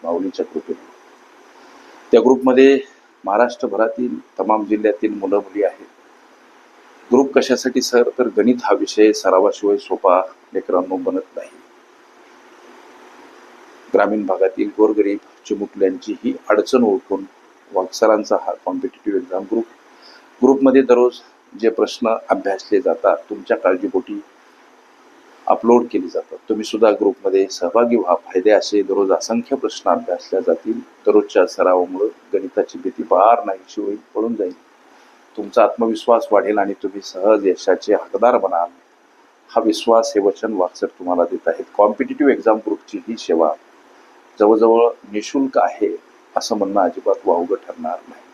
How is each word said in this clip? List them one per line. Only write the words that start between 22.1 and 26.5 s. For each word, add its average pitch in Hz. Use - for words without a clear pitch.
अभ्यासले 98
जातात 92
तुमच्या -
काळजीपोटी 95
अपलोड 120
केले 90
जातात, 82
तुम्ही 107